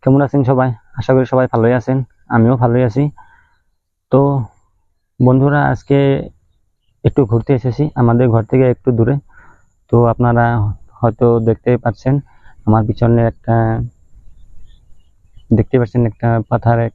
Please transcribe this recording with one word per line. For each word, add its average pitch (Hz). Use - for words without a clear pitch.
কেমন 135
আছেন 139
সবাই? 127
আশা -
করি 131
সবাই 127
ভালোই 117
আছেন, 131
আমিও 117
ভালোই 120
আছি। 127
তো 135
বন্ধুরা, 135
আজকে 135
একটু -
ঘুরতে 117
এসেছি 127
আমাদের 120
ঘর 113
থেকে 131
একটু 123
দূরে। 113
তো 117
আপনারা 120
হয়তো 117
দেখতেই 113
পাচ্ছেন, 123
আমার 110
পিছনে 117
একটা, 113
দেখতে 110
পাচ্ছেন 120
একটা 113
পাথারে 117